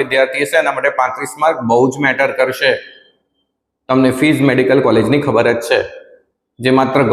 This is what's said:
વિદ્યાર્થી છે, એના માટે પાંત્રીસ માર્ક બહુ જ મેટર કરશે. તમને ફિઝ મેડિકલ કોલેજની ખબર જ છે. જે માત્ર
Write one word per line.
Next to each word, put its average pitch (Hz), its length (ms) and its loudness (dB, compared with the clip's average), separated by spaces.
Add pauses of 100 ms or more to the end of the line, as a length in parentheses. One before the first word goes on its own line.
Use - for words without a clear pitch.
વિદ્યાર્થી 131 500 0
છે, 165 80 0
એના 139 180 -2
માટે 139 220 -2
પાંત્રીસ 135 420 -6
માર્ક 160 260 0
બહુ 120 220 4
જ 139 160 -2
મેટર 135 220 0 (100)
કરશે. 131 340 0 (1160)
તમને 131 340 2
ફિઝ 147 260 2
મેડિકલ 127 380 2
કોલેજની 113 400 2
ખબર 117 260 2
જ - 160 -4
છે. 117 140 0 (760)
જે 131 220 2
માત્ર 131 320 0